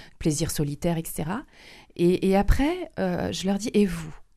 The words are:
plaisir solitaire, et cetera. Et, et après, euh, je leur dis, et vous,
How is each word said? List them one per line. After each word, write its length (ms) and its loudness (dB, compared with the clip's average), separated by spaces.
plaisir 320 -2
solitaire, 480 -2
et 80 -4
cetera. 360 -6
Et, 320 4
et 80 4
après, 640 2
euh, 340 -2
je 140 -6
leur 120 0
dis, 160 -6
et 120 6
vous, 280 -6